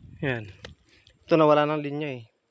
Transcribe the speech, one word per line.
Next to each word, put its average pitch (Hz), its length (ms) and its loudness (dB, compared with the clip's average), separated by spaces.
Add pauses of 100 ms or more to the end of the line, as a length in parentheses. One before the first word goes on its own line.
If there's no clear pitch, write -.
(200)
Ayan. 123 240 -6 (800)
Ito 160 160 2
nawala 151 240 6
ng 151 160 -2
linya 143 400 -8
eh. 113 80 -20 (220)